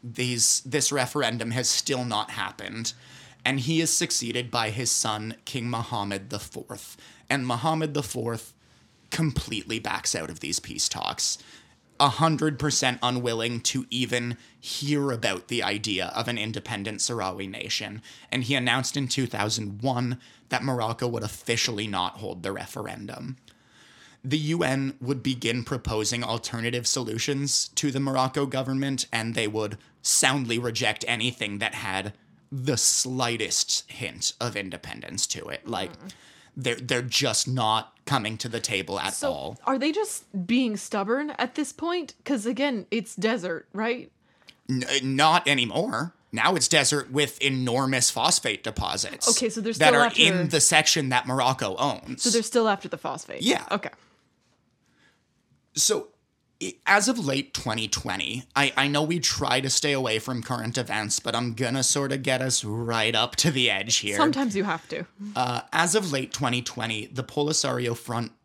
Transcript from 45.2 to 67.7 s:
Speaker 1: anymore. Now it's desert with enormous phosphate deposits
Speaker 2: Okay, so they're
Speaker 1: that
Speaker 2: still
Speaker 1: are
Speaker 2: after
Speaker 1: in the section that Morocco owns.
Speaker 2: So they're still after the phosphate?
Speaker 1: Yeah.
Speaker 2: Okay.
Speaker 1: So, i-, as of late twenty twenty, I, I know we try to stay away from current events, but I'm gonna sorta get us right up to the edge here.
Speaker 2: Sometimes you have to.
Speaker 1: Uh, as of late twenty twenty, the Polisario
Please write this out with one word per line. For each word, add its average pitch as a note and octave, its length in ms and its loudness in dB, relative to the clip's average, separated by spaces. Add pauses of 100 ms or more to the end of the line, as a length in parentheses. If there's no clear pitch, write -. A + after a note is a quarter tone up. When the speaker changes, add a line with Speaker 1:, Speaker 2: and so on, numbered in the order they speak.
Speaker 1:
anymore. C#3 640 0 (180)
Now A#2+ 220 4
it's C3+ 140 2
desert C#3+ 420 4
with C#3 320 0
enormous C3 680 2
phosphate A2+ 540 2
deposits - 640 -2
Speaker 2:
Okay, A#3 220 2
so A3 100 -6
they're A3 140 -4
Speaker 1:
that D#3 140 8
Speaker 2:
still C#3+ 120 8
Speaker 1:
are C#3+ 60 8
Speaker 2:
after D3+ 160 4
Speaker 1:
in F3 260 6
the D3+ 120 4
section D3+ 500 6
that B2+ 160 2
Morocco B2+ 500 2
owns. B2+ 460 -2
Speaker 2:
So B3 80 4
they're A3+ 120 4
still A3 260 2
after G3 200 -2
the F3 100 -6
phosphate? - 440 -8
Speaker 1:
Yeah. - 280 2
Speaker 2:
Okay. - 200 -2 (1800)
Speaker 1:
So, - 340 2 (540)
i-, F#3 120 -6 (120)
as G3+ 220 6
of A#3+ 160 2
late C#3 300 0
twenty A2 340 -2
twenty, G2 560 -4 (100)
I, C#3 220 4
I C#3 120 4
know D3 140 4
we E3 180 0
try C3+ 400 2
to C3+ 100 0
stay D3 220 2
away B2 260 2
from A#2+ 240 -4
current A#2 360 -4
events, G#2+ 420 -2
but A#2+ 140 -4
I'm A#2 200 0
gonna B2+ 280 0
sorta C#3 340 2
get C3 240 2
us B2+ 240 0
right A2+ 500 2
up A2+ 220 2
to - 140 6
the B2 200 4
edge G2+ 280 2
here. G#2 180 -2
Speaker 2:
Sometimes C4+ 400 2
you G3 80 2
have E3+ 240 -4
to. F3 180 -6 (280)
Speaker 1:
Uh, B2 280 0 (100)
as E3 220 4
of F#3+ 180 2
late C3 200 -2
twenty B2 300 0
twenty, A2+ 440 -4
the B2+ 180 -6
Polisario B2+ 720 0